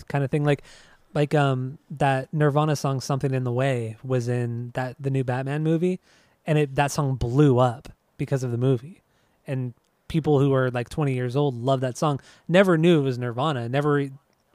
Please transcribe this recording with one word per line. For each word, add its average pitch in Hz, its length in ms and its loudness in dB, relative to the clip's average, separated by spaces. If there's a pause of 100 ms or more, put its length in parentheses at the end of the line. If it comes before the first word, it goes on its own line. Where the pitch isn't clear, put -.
kind 143 160 -2
of 127 80 -4
thing. 151 120 0
Like, 147 180 2 (520)
like, 147 180 0
um, 139 460 0 (140)
that 139 420 -2
Nirvana 151 400 2
song, 135 260 -2
Something 135 320 -2
in 127 120 -2
the 123 80 -2
Way, 120 500 -2
was 127 240 -2
in 120 480 -4
that, 127 240 -6
the 139 120 -4
new 135 120 0
Batman 131 400 -4
movie, 165 380 0 (440)
and 151 140 2
it, 139 160 0
that 143 160 0
song 139 240 0
blew 123 460 4
up 127 300 0 (260)
because 135 260 -4
of 127 80 -4
the 117 80 -4
movie. 131 440 -2 (440)
And 127 260 -6 (360)
people 151 320 2
who 139 120 4
are, 131 180 2
like, 120 200 -6
twenty 139 240 -2
years 123 200 -4
old 143 200 0
love 127 260 0
that 127 160 -4
song. 147 240 0 (260)
Never 180 300 4
knew 160 240 4
it - 20 0
was 131 140 -2
Nirvana. 123 500 -4
Never 143 320 0
e-, 139 120 -4 (440)